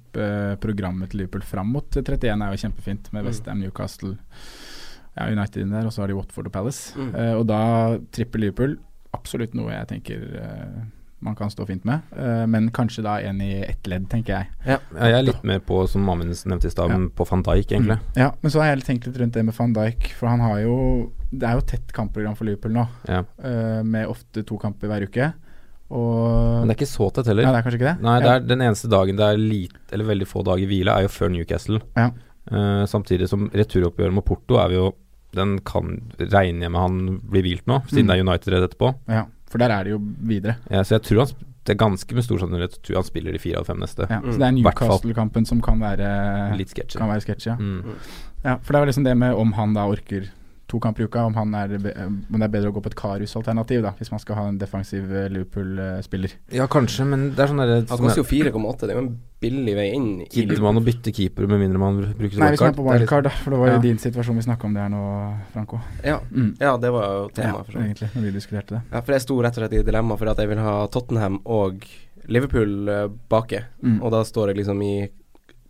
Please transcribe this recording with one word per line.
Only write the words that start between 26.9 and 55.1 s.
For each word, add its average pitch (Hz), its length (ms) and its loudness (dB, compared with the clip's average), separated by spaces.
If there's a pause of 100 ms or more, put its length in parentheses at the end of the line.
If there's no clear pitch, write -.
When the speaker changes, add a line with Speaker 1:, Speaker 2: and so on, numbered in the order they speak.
Speaker 3:
så 98 160 2
tett 131 140 0
heller. 107 180 4
Speaker 1:
Nei, 131 80 6
det 120 60 4
er 120 100 0
kanskje 120 100 0
ikke 143 160 2
det? 180 60 -8
Speaker 3:
Nei, 120 180 6
det 123 80 4
Speaker 1:
Ja. 123 80 8
Speaker 3:
er 127 40 4
den 123 220 0
eneste 113 280 2
dagen 98 260 4
det 107 100 4
er 107 120 4
lit-, 107 560 -2
eller 104 120 -2
veldig 101 220 0
få 101 160 -4
dager 92 200 2
i 98 40 0
hvile, 98 300 2
er 98 60 4
jo 98 40 2
før 92 240 0
Newcastle. 87 480 -2 (160)
Speaker 1:
Ja. 120 160 4 (400)
Speaker 3:
Eh, 101 340 2
samtidig 92 440 0
som 101 200 0
returoppgjøret 92 640 2
mot 101 120 0
Porto - 320 2
er 90 120 4
vi 90 60 2
jo, 92 180 2 (400)
den 98 260 0
kan, 87 420 -4 (180)
regner 92 420 4
jeg 87 100 -2
med 87 100 2
han 92 380 0
blir 98 240 2
hvilt 87 220 -2
nå, 131 240 2
siden 131 160 4
Speaker 1:
Mm. - 20 4
Speaker 3:
det 92 100 6
er 95 60 4
United 92 300 2
rett 90 160 4
etterpå. 127 260 0 (120)
Speaker 1:
Ja, 110 180 0 (240)
for - 100 -6
der 120 120 4
er 98 120 0
det 98 80 -4
jo 107 80 -2
videre. 104 560 -2 (160)
Speaker 3:
Ja, 95 100 2
så 95 160 2
jeg - 60 4
tror 104 160 4
han 131 80 4
sp-, - 180 -10 (200)
det 101 100 4
er 110 100 4
ganske 98 280 0
med 120 100 2
stor 117 160 0
sannsynlighet 90 400 -2
at - 160 -4
han 92 80 2
spiller 82 300 -6
de 85 60 -4
fire 85 200 -2
av 85 80 -4
fem 90 120 -4
neste. 90 300 -4
Speaker 1:
Ja, 110 120 0
Speaker 2:
Mm. 123 120 -4
Speaker 1:
så 113 60 0
det - 20 4
er 127 220 4
Speaker 3:
Hvert - 160 4
fall. 120 100 2
Speaker 1:
Newcastle-kampen 113 580 2
som 117 140 2
kan 113 180 4
være 101 760 0
Speaker 3:
Litt 95 120 -4
sketchy. - 280 -8
Speaker 1:
kan 110 120 0
være 107 120 0
sketchy, - 300 -6
ja. 117 60 -2
Speaker 3:
Mm. 95 260 -4
Speaker 2:
Mm. 110 120 -10 (480)
Speaker 1:
Ja, 127 180 0
for - 120 -2
det - 80 4
er 147 40 6
vel 143 80 2
liksom 143 100 2
det 123 140 4
med 123 180 4
om 110 180 4
han 107 200 2
da 104 140 2
orker 101 420 -4 (380)
to 120 120 -4
kamper 113 220 -2
i - 40 2
uka, 117 220 -2
om 107 80 0
han 107 180 0
er 101 240 -2
be-, 101 180 -4 (120)
om 98 240 -6
det 110 100 2
er 110 80 2
bedre 104 220 0
å - 20 -6
gå 104 80 -4
på 110 60 -8
et - 80 -8
Karius-alternativ 113 880 -2
da, 98 160 -2
hvis 110 100 -10
man 107 100 -6
skal 107 160 -6
ha 104 120 -2
en 101 100 -2
defensiv, 98 460 -6 (100)